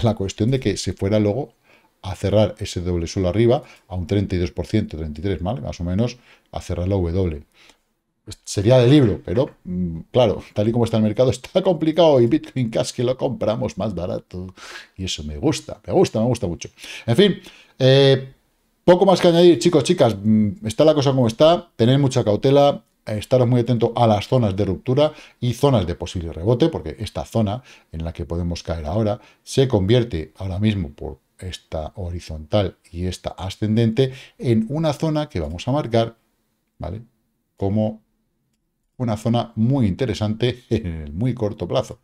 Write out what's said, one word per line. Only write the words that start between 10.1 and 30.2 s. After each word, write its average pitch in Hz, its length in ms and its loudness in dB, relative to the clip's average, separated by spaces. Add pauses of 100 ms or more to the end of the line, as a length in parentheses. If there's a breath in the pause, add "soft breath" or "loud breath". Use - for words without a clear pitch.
claro, 110 320 2 (100)
tal 107 140 0
y 117 40 0
como 117 140 0
está 113 120 -2
el 107 60 2
mercado, 117 280 0
está - 320 -4
complicado 160 580 4
y 120 60 4
Bitcoin 131 420 -2
Cash 123 220 -4
que 127 120 -4
lo 127 140 -2
compramos 110 600 -4
más 104 180 -4
barato. 92 580 -8 (420 loud breath)
Y 95 100 -8
eso - 180 -8
me 76 140 -8
gusta, - 500 -4
me 92 60 -4
gusta, 156 260 0
me 113 80 0
gusta 117 180 -2
mucho. 85 240 -8 (380 loud breath)
En 117 80 2
fin, 196 240 4 (400 loud breath)
eh, 135 540 4 (500)
poco 180 240 6
más 180 120 4
que 180 100 6
añadir, 170 280 6
chicos, 160 260 2
chicas, 135 380 2
mm, 107 460 2
está 147 180 2
la 156 80 6
cosa 143 160 2
como 131 160 2
está, 156 500 2
tened 123 220 4
mucha 131 260 2
cautela, 135 600 4 (240)
eh, 107 100 -4
estaros 123 300 2
muy 123 140 2
atento 117 340 0
a 120 100 2
las 104 220 2
zonas 113 280 0
de 101 100 0
ruptura 127 460 0 (280 loud breath)
y 123 140 -2
zonas 117 340 2
de 87 80 -4
posible 82 360 -8
rebote, 117 380 0
porque 78 300 -8
esta 95 260 -8
zona 113 380 -2 (280 loud breath)
en 80 120 -10
la 82 100 -8
que 85 120 -8
podemos 85 360 -6
caer 80 240 -8
ahora 104 340 -2 (220 soft breath)
se 135 260 0
convierte 98 680 0